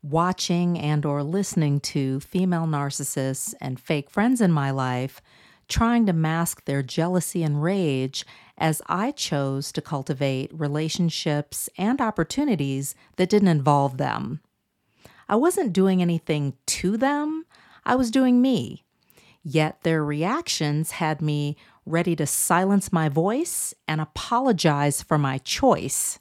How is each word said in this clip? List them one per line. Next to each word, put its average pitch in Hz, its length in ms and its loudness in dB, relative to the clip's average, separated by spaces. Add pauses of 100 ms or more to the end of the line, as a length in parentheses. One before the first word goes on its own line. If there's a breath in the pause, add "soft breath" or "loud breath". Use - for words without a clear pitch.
watching 175 720 0
and 147 300 0
or 143 160 0
listening 151 580 0
to 135 380 -2
female 180 480 -2
narcissists 139 920 -4
and 127 180 -8
fake 147 320 -4
friends 240 300 2
in 190 100 4
my 139 220 2
life 127 500 -4 (460 soft breath)
trying 233 380 2
to 196 60 2
mask 160 520 0
their 139 180 -2
jealousy 170 640 -2
and 147 180 0
rage 151 640 0 (320 loud breath)
as 156 300 0
I 208 240 -2
chose 139 580 -4
to - 100 -6
cultivate 135 720 -4
relationships 156 1300 -2
and 226 220 0
opportunities 165 960 -2 (200 soft breath)
that 185 140 2
didn't 202 180 6
involve 143 480 4
them. 139 440 -4 (880 soft breath)
I 208 80 2
wasn't 311 360 2
doing 190 300 4
anything 156 520 0 (120)
to 196 300 -2
them. 294 500 -2 (400 soft breath)
I - 80 2
was 247 160 0
doing 247 320 4
me. 247 420 -2 (600 soft breath)
Yet 156 400 0
their 160 200 0
reactions 156 880 -2
had 156 300 -2
me 147 340 -2 (300 soft breath)
ready 165 300 0
to 156 100 -2
silence 190 680 2
my 160 160 2
voice 196 680 -2 (120)
and 156 140 -2
apologize 156 1000 0
for 156 160 0
my 135 200 0
choice. - 840 0